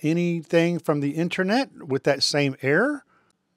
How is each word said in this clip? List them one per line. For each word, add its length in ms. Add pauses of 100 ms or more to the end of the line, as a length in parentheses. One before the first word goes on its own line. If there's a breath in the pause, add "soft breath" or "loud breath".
anything 760
from 220
the 120
internet 760
with 160
that 180
same 400
error. 420 (520)